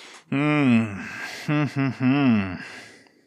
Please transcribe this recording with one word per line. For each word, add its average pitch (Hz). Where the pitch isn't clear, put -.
Hmm. 131
Hmm, 151
hmm, 135
hmm. 120